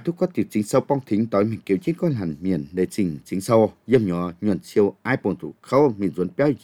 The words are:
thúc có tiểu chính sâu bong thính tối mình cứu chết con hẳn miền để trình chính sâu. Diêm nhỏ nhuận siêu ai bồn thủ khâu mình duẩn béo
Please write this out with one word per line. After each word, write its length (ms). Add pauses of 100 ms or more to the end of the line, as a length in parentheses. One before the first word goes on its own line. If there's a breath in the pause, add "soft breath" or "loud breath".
thúc 140
có 80
tiểu 240
chính 120
sâu 260
bong 180
thính 200
tối 180
mình 220
cứu 160
chết 160
con 140
hẳn 280
miền 320
để 140
trình 380
chính 160
sâu. 320 (140)
Diêm 200
nhỏ 340
nhuận 220
siêu 400
ai 200
bồn 140
thủ 260
khâu 360
mình 180
duẩn 200
béo 160 (120)